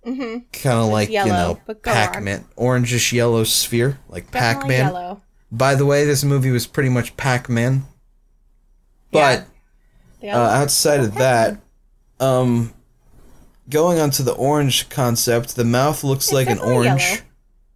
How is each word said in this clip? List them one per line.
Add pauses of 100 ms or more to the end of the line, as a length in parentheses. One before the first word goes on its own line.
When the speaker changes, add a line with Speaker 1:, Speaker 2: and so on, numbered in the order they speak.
Speaker 1:
Mm-hmm. (120)
Speaker 2:
Kinda
Speaker 1:
It's
Speaker 2:
like,
you
Speaker 1:
yellow, (240)
Speaker 2:
know,
Speaker 1:
but
go
on.
Speaker 2:
Pac-Man. (120)
Orangish
yellow
sphere, (100)
like
Speaker 1:
Definitely
Speaker 2:
Pac-Man.
Speaker 1:
yellow. (300)
Speaker 2:
By
the
way,
this
movie
was
pretty
much
Pac-Man. (1300)
Speaker 1:
Yeah.
Speaker 2:
But, (720)
Speaker 1:
They
Speaker 2:
uh,
Speaker 1:
all
look
Speaker 2:
outside
of
Speaker 1:
Pac-Man. (580)
Speaker 2:
that,
um, (960)
going
on
to
the
orange
concept,
the
mouth
looks
Speaker 1:
It's
Speaker 2:
like
an
Speaker 1:
definitely (120)
Speaker 2:
orange,
Speaker 1:
yellow. (540)